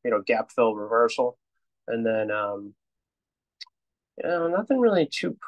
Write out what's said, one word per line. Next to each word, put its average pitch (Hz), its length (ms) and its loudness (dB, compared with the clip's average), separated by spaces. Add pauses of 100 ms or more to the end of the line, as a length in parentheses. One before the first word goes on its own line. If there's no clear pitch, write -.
you 123 80 -2
know, 120 120 2
gap 113 280 -2
fill 113 240 2
reversal. 117 640 0 (480)
And 113 200 -2
then, 110 240 0
um, 104 440 -4 (1400)
you - 100 -6
know, 170 220 -2
nothing 233 320 0
really 190 260 4
too - 300 -4 (120)